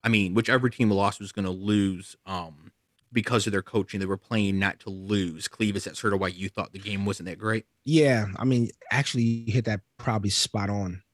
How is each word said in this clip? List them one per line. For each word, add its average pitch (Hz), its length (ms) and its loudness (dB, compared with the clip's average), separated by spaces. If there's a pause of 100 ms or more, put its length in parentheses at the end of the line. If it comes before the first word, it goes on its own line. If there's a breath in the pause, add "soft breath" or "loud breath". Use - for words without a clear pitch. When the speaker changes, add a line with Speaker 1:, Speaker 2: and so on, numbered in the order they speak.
Speaker 1:
I 113 40 0
mean, 101 260 2
whichever 120 360 2
team 113 220 2
lost 98 280 2
was 101 140 -12
gonna 98 160 -4
lose, 95 680 0 (100)
um, 82 460 -10 (400)
because 117 360 0
of 107 40 -2
their 98 120 -2
coaching. 104 360 -2
They 95 60 -2
were 95 120 -2
playing 101 420 0
not 98 220 0
to 104 100 -12
lose. 95 560 -2
Cleve, 104 280 -2
is 101 100 -4
that - 120 -10
sort 104 160 0
of 98 60 2
why 95 80 0
you 90 200 -6
thought - 260 -8
the 98 60 -12
game 101 260 -4
wasn't 95 220 -4
that 90 120 -10
great? 110 260 -2 (180)
Speaker 2:
Yeah, 139 440 4 (100)
I 120 80 -2
mean, 123 240 4 (220)
actually, 123 320 2
you 117 280 0
hit 113 140 2
that 107 160 -2 (160)
probably 107 320 -2
spot 101 400 -2
on. 95 320 -4 (120)